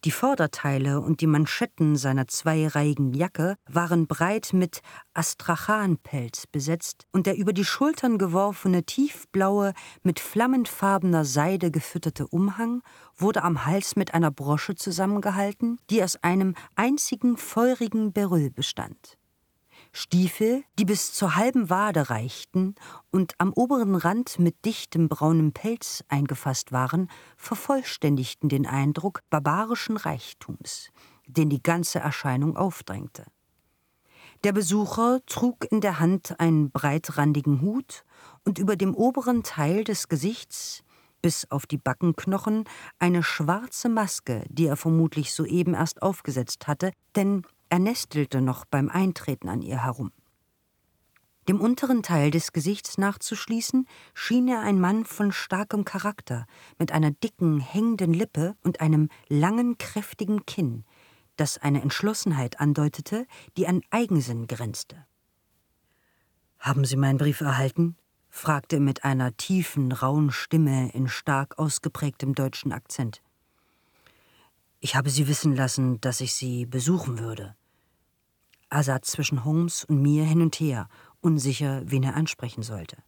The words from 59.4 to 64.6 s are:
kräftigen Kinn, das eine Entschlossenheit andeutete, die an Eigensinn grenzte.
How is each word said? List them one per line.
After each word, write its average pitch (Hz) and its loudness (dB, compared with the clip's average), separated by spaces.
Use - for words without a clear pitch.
kräftigen - -4
Kinn, 117 -4
das 151 -2
eine 143 2
Entschlossenheit 143 -2
andeutete, 147 0
die 180 0
an 185 2
Eigensinn 127 0
grenzte. - -8